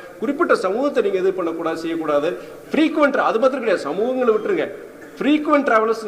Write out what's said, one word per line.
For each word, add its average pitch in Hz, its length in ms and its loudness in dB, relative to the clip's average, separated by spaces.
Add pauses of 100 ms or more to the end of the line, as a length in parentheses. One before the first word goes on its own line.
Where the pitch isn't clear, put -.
(200)
குறிப்பிட்ட 269 360 2 (100)
சமூகத்தை 233 420 0
நீங்க 190 160 0
இது 185 160 0
பண்ணக்கூடாது, 165 460 -4
செய்யக்கூடாது. 156 460 0 (420)
ஃப்ரீக்வெண்ட், 294 560 2
அது 208 100 0
மாத்திரம் 254 260 2
கிடையாது, 175 240 0
சமூகங்களை 240 460 0
விட்டுருங்க, 180 320 -2 (520)
ஃப்ரீக்வெண்ட் 294 480 2
டிராவலர்ஸ் 220 400 2